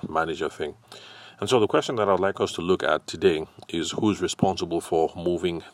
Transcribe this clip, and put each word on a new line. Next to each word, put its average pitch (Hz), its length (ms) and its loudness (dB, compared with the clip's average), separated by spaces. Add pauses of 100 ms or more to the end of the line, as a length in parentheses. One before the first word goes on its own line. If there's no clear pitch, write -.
manager 80 400 -2
thing. 73 260 -8 (640)
And 104 80 -4
so 127 120 4
the 104 80 6
question 147 300 0
that 104 120 2
I'd 92 100 4
like 98 220 0
us 95 120 0
to - 80 -8
look 87 200 0
at 76 240 0
today 80 400 0 (240)
is 82 220 -4
who's 104 280 0
responsible 85 640 -2
for 80 340 2
moving 85 460 -2 (120)